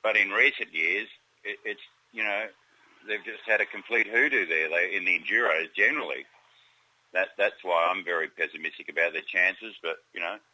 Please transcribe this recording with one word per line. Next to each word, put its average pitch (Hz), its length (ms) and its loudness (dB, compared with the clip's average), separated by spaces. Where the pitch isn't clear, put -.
But 107 140 2
in 98 140 4
recent 120 440 0
years, 90 340 -2
it, 101 200 -10
it's, 104 180 -8
you 113 120 -6
know, 104 220 -4
they've 104 180 -4
just 110 220 -12
had 107 140 2
a 104 60 2
complete 110 420 -2
hoodoo 120 380 2
there, 80 220 0
they, 87 280 0
in 92 80 -4
the 90 140 2
Enduros 85 580 0
generally. 101 480 0
That, 92 160 0
that's 101 240 0
why 85 280 4
I'm 92 140 -2
very 82 240 0
pessimistic 80 600 -6
about 82 240 2
their 80 100 -6
chances, 95 600 0
but, - 140 -4
you - 80 -12
know 90 160 -6